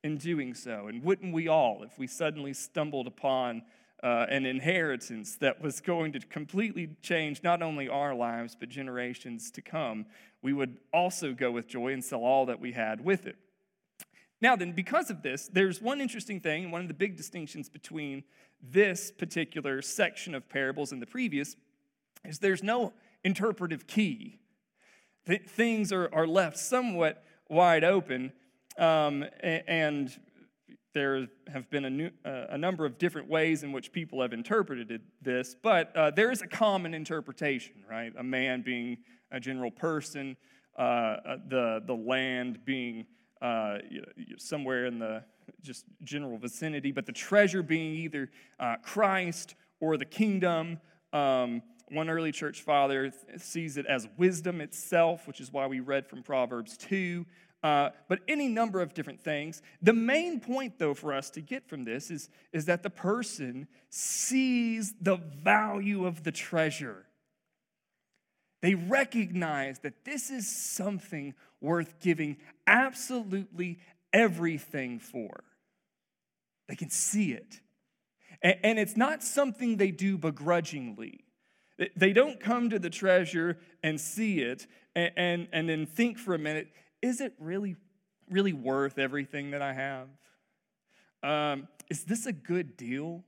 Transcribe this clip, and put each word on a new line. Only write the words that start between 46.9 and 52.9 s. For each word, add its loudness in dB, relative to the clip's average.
but -4
the -12
treasure 4
being 0
either, -4
uh, -2
Christ 0
or 2
the -2
kingdom. 2
Um, 2
one -2
early 0
church -6
father 4